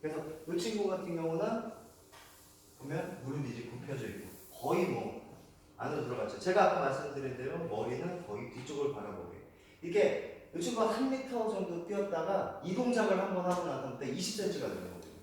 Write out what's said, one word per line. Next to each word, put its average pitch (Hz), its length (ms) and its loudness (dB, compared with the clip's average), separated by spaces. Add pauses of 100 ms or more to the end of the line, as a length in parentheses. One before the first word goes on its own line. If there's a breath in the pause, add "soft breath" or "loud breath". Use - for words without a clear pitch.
그래서 156 180 -2 (320)
이 175 60 2
친구 208 320 2
같은 180 260 -2
경우는 180 560 0 (1080)
보면 147 440 -4
무릎이 135 260 -2
이제 - 200 -8
굽혀져 - 380 -6
있고 - 220 -8 (220)
거의 - 360 4
뭐 - 340 -2 (560)
안으로 135 280 -2
들어갔죠. 120 340 -2
제가 185 320 8
아까 - 80 4
말씀드린 123 580 0
대로 135 280 -4
머리는 127 600 -2
거의 104 260 -6
뒤쪽을 139 420 -2
바라보게. 90 440 -8 (440 loud breath)
이렇게 - 760 2
이 175 40 -2
친구가 226 340 2
한 262 160 2
미터 254 400 0
정도 175 360 -2
뛰었다가 190 760 0
이 180 120 0
동작을 226 420 6
한번 185 280 2
하고 175 200 2
난 135 160 -2
다음에 135 260 -4
이십 180 280 -2
센티미터가 - 380 0
되는 - 160 -6
거거든요. - 340 -12